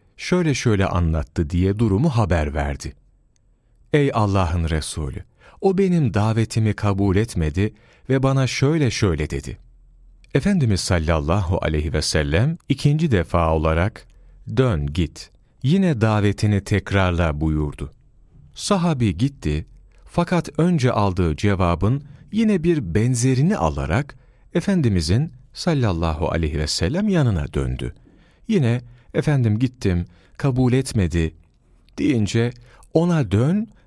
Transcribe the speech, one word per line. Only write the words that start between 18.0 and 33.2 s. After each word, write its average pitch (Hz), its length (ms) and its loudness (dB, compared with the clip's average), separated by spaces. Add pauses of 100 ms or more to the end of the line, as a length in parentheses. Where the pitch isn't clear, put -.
Sahabi 151 640 0
gitti 82 500 -4 (380)
fakat - 540 -2
önce 156 340 2
aldığı 90 440 0
cevabın 98 680 0 (280)
yine 208 320 2
bir 165 300 0
benzerini 127 640 2
alarak 110 600 -2 (380)
Efendimizin 123 800 2 (200)
sallallahu 85 800 0
aleyhi 80 280 -2
ve 76 80 -2
sellem 175 420 -2
yanına 123 440 0
döndü. 64 420 -4 (540)
Yine, 123 320 2 (340)
"Efendim 120 440 0
gittim, 98 460 -2 (320)
kabul 127 360 0
etmedi." 85 640 0 (640)
deyince, 117 520 0 (440)
"Ona 160 360 2